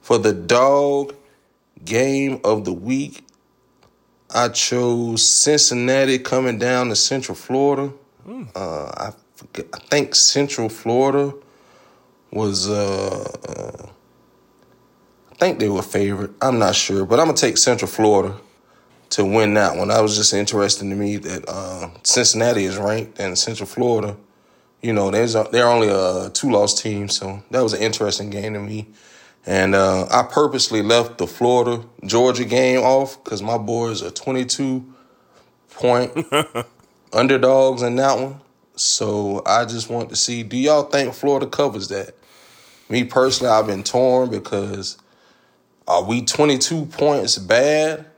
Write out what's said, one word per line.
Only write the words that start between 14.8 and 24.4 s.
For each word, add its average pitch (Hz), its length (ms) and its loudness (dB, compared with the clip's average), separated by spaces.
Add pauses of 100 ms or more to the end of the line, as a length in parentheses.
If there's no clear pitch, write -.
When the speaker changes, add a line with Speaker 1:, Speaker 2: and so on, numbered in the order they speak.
Speaker 1:
I - 40 -20
think 160 240 0
they 107 100 0
were 95 100 -2
favored. 101 640 -4
I'm 123 160 2
not 98 160 2
sure, 98 320 -2
but 113 120 4
I'm 160 80 4
gonna 160 120 0
take 117 180 0
Central 107 340 0
Florida 101 460 2 (760)
to 101 140 0
win 104 300 2
that 95 220 2
one. 98 120 -2
That 110 140 4
was 107 140 2
just 104 160 2
interesting 101 580 -2
to 98 40 -6
me 101 220 -4
that, 101 320 -10
uh, 92 400 -10 (160)
Cincinnati 113 600 2
is 90 120 -4
ranked 107 420 -4
and 92 180 -4
Central 104 300 -6
Florida 110 500 -2 (680)